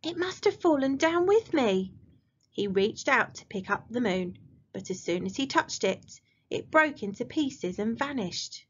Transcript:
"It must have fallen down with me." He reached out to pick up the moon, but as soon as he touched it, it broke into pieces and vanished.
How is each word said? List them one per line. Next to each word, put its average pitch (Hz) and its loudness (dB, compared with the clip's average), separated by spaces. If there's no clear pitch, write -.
"It 339 -6
must 370 -4
have 381 2
fallen 269 4
down 339 4
with 415 4
me." 190 2
He - -2
reached 202 0
out 254 2
to - -18
pick 190 -8
up - -2
the 240 -4
moon, 185 0
but 190 -10
as 185 -4
soon 175 -2
as 190 -6
he 269 -2
touched - -2
it, - -4
it - -4
broke 311 4
into 202 -6
pieces 262 -4
and 226 -2
vanished. - -6